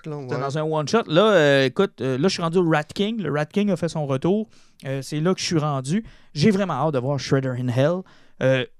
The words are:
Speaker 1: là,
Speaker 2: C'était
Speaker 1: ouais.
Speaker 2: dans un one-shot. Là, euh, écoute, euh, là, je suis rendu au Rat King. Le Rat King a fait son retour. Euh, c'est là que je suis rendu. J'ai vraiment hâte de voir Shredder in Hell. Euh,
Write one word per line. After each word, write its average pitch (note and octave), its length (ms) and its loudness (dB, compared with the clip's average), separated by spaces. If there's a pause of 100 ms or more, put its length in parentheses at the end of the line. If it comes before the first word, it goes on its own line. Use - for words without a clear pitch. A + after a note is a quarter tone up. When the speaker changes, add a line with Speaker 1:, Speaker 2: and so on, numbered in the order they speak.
Speaker 1:
là, D3 160 -10
Speaker 2:
C'était B2 140 -6
Speaker 1:
ouais. B2 60 -4
Speaker 2:
dans C#3 160 -4
un D#3 60 -2
one-shot. D#3 440 0
Là, G3+ 240 6
euh, C#3+ 340 6
écoute, F#3+ 360 -2
euh, B2+ 160 -2
là, D#3 100 0
je F#3+ 60 2
suis - 80 -6
rendu E3+ 160 -2
au F3 120 2
Rat D3+ 140 2
King. G#3+ 380 -4
Le D3+ 100 -4
Rat D3 140 -2
King G3+ 240 -2
a F3 80 0
fait E3+ 100 -4
son D#3 180 -6
retour. E3 440 -2 (360)
Euh, C3+ 160 -6
c'est D3+ 200 -6
là F3+ 120 2
que - 60 -2
je - 60 -6
suis F3 120 0
rendu. D3 460 -2 (300)
J'ai D#3+ 180 4
vraiment F#3+ 220 -2
hâte C#3 220 -2
de B2+ 40 0
voir C#3 180 -2
Shredder C3+ 400 0
in B2+ 120 -4
Hell. D3 320 0 (420)
Euh, C3 220 2 (140)